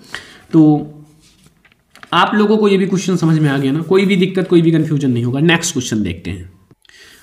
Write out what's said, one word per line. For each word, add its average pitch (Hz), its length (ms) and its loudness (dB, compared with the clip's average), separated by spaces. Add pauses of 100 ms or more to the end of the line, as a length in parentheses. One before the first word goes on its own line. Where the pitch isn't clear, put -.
(520)
तो 151 380 4 (1200)
आप 180 200 0
लोगों 214 220 2
को 214 120 2
ये 196 80 2
भी 180 100 0
question 180 300 -2
समझ 160 220 2
में 151 120 2
आ 135 80 -2
गया 135 140 -2
ना, 160 100 -4
कोई 190 220 0
भी 196 120 0
दिक्कत, 185 320 -2
कोई 175 140 4
भी 165 100 2
confusion 151 380 -2
नहीं 120 140 -2
होगा। 127 180 -4
Next 165 300 0
question 120 300 -4
देखते 90 280 -8
हैं, 90 200 -14 (720)